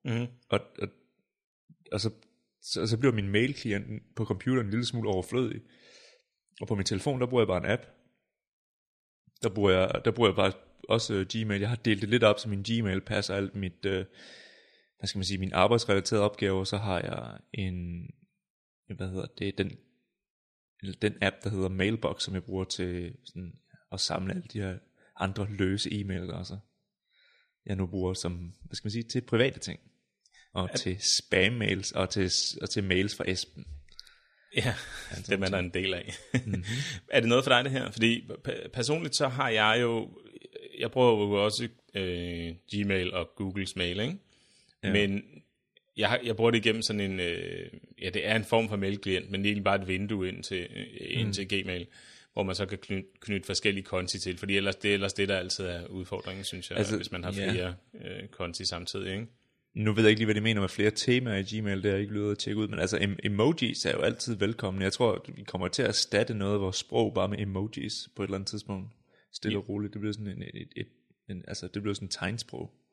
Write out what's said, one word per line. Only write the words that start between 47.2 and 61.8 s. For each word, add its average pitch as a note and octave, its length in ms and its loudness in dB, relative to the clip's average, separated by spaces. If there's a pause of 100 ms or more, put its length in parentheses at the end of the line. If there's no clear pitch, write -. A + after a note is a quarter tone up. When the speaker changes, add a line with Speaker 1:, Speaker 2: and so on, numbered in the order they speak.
Speaker 1:
øh, F2 500 -4 (320)
ja, F2+ 80 -2
det F#2+ 160 -2
er A2 100 4
en G#2+ 80 2
form A2+ 240 4
for G#2 80 -2
mailklient, F#2+ 540 -2
men G2 100 -2
det G2+ 60 2
er G#2 40 4
egentlig G#2 140 -2
bare G2 180 4
et F#2 60 -6
vindue F#2+ 400 0
ind F2+ 140 -8
til, F2+ 340 -6
øh, G2+ 100 -8 (140)
ind A#2 260 -2
Speaker 2:
Mm. G2+ 60 -2
Speaker 1:
til G2 160 -4
Gmail, F#2 380 -2 (460)
hvor G2+ 100 -2
man F#2+ 120 0
så G2 120 -2
kan G2 120 -8
kny-, F#2+ 260 -4 (160)
knytte G2 260 -4
forskellige G2 380 0
konti F#2 340 -4
til, F#2 200 -4
fordi G2 180 0
ellers, G2 200 2
det G#2 140 0
er G2+ 40 6
ellers G2 180 0
det, G2 160 0
der G2 80 2
altid F#2 280 -4
er F2 220 -6
udfordringen, F#2+ 580 -8
synes - 260 -10
jeg, F#2 80 -4
Speaker 2:
Altså, G#2 180 0
Speaker 1:
hvis - 160 -6
man F2+ 120 -8
har F2+ 80 -4
Speaker 2:
ja. G2 200 -2
Speaker 1:
flere, F2+ 220 -2 (200)
øh, G2 340 -12
konti F2 360 -8
samtidig, F#2 480 -6
ikke? G#2+ 140 -6 (480)
Speaker 2:
Nu G#2+ 180 2
ved A2 100 4
jeg G#2+ 80 12
ikke A2 100 6
lige, A2 60 4
hvad G#2+ 80 4
de G#2 60 2
mener G#2+ 200 2
med F#2+ 80 2
flere G#2+ 220 4
temaer B2 460 2
i G2 60 0 (160)
Gmail, G2+ 180 -2
det F#2+ 80 -4